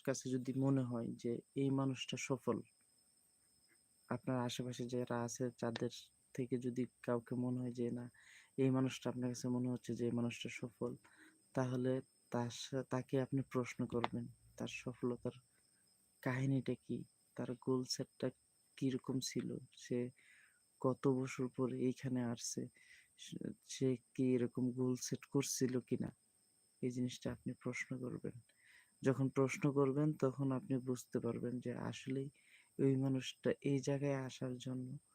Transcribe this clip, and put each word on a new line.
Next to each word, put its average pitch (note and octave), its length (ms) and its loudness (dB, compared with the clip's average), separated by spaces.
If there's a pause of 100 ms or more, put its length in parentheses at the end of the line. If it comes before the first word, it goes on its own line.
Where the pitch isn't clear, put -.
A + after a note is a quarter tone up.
কাছে C3 240 -2
যদি B2+ 240 0
মনে C3+ 280 4
হয় A#2+ 260 0
যে A#2+ 340 -2 (140)
এই C#3 140 2
মানুষটা C3+ 500 0
সফল, A#2+ 420 0 (1500)
আপনার B2+ 300 -2
আশেপাশে B2 480 -4
যারা B2 360 -2
আছে A#2+ 280 -4
তাদের A#2 380 -2 (440)
থেকে B2+ 240 -2
যদি B2 280 0 (160)
কাউকে A#2+ 340 0
মনে B2 240 0
হয় B2 120 -2
যে A#2+ 200 -2
না, B2 180 -6 (480)
এই C3+ 120 6
মানুষটা C3 400 2
আপনার B2 200 0
কাছে B2 180 -2
মনে B2 220 2
হচ্ছে A#2+ 260 -2
যে A#2 100 0
এই A#2 60 2
মানুষটা A#2+ 380 0
সফল, B2 460 -6 (580)
তাহলে B2+ 480 2 (280)
তার A#2+ 200 0
সা-, B2+ 400 -4
তাকে C3 320 2
আপনি C3 200 0
প্রশ্ন B2 440 -2
করবেন, A#2+ 420 -2 (300)
তার A#2 100 -4
সফলতার B2 680 -4 (840)
কাহিনীটা C3 540 0
কি, - 280 -6 (320)
তার B2+ 180 -4
গোল B2+ 300 0
সেটটা - 460 -4 (480)
কিরকম C3 420 0
ছিল, A#2+ 380 -2 (180)
সে B2 340 -2 (680)
কত C3 280 2
বছর C3 400 2
পর B2 260 0
এইখানে B2+ 500 0
আসছে, A#2+ 440 -4 (500)
সে, - 200 -12 (300)
সে C3 300 0 (160)
কি B2+ 220 4
এরকম B2 360 0
গোল B2+ 240 0
সেট - 300 -6
করছিল B2+ 540 0
কিনা, - 320 -2 (680)
এই C3 80 0
জিনিসটা B2 420 -2
আপনি B2 220 -6
প্রশ্ন - 440 -6
করবেন। - 380 -6 (680)
যখন C3 280 4
প্রশ্ন C#3 420 4
করবেন C#3+ 420 4
তখন C3+ 380 2
আপনি C3 280 0
বুঝতে B2 400 -2
পারবেন A#2+ 400 -2
যে B2 140 -4
আসলেই C3+ 560 -4 (500)
ওই C3+ 160 6
মানুষটা C3 540 0 (120)
এই C#3 180 2
জায়গায় C#3 360 2
আসার C3 420 -4
জন্য B2+ 400 -6 (180)